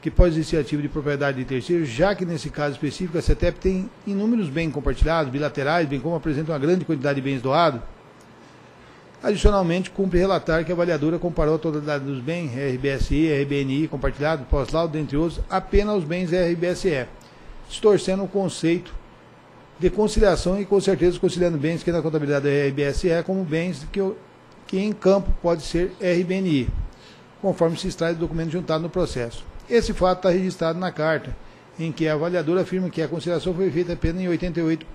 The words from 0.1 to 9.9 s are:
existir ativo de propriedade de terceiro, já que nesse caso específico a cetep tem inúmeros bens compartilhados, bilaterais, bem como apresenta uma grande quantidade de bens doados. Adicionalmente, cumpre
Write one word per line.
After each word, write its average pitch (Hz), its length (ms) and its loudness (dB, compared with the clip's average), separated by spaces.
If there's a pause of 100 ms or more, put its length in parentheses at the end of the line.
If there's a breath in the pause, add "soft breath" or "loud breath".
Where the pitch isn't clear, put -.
existir 160 240 0
ativo 147 240 -2
de 143 80 -4
propriedade 143 480 -2
de 127 80 -4
terceiro, 135 400 -2
já 151 300 2
que 185 100 -6
nesse 165 240 -6
caso 147 240 -4
específico 160 460 -4
a - 20 -4
cetep 170 380 0
tem 190 280 -2 (200)
inúmeros 202 420 0
bens 160 220 -4
compartilhados, 139 600 0
bilaterais, 147 560 -2
bem 135 120 -4
como 160 160 -4
apresenta 156 360 -4
uma 151 80 -2
grande 165 260 2
quantidade 143 360 -2
de - 0 -
bens 135 180 -2
doados. 135 420 2 (1400 loud breath)
Adicionalmente, 190 640 4
cumpre 180 300 0